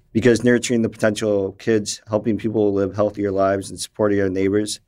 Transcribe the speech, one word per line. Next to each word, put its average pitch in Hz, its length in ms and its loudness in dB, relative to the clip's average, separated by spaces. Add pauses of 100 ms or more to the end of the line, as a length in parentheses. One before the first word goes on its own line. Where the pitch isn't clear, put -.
(120)
Because 113 320 4
nurturing 120 380 2
the 110 80 -2
potential 104 560 0
of 98 120 -8
kids, 107 500 -2
helping 107 280 -2
people 107 380 0
live 98 200 -2
healthier 104 360 -2
lives, 98 400 0
and 113 100 -14
supporting 104 400 -2
our 98 80 0
neighbors 98 600 -2